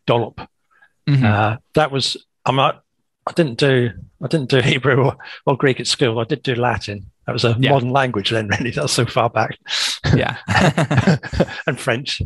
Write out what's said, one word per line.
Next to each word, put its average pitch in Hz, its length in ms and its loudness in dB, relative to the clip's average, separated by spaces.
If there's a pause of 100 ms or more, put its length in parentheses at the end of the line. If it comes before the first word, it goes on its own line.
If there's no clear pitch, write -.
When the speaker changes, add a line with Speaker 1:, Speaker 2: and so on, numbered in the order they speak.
Speaker 1:
dollop. 120 360 0 (640)
Speaker 2:
Mm-hmm. 139 160 4
Speaker 1:
Uh, 107 340 2 (160)
that 151 180 2
was, 135 260 -4 (280)
I'm 127 100 0
not, 139 280 0 (440)
I - 60 -4
didn't 160 260 0
do, 127 320 2 (300)
I 147 60 -6
didn't 143 220 -2
do 131 120 4
<laughs> - 20 -2
Hebrew 131 420 2
or, 131 120 -2 (280)
or 139 100 2
Greek 131 240 0
at 123 80 -8
school. 117 320 0
I 117 40 -2
did - 200 -4
do 127 120 -2
Latin. 110 540 -4 (160)
That - 80 -6
was 120 120 -2
a 117 140 2
Speaker 2:
Yeah. 135 120 2
Speaker 1:
modern 127 200 2
language 127 400 0
then, 110 160 -2
<laughs> 101 120 -2
really. 113 120 -4
That's 147 220 -4
so 123 120 2
far 117 240 0
back. - 280 -2 (580)
Speaker 2:
Yeah. - 220 -2 (100)
Speaker 1:
<laughs> 156 680 2 (500)
And 139 120 -4
French. - 460 -4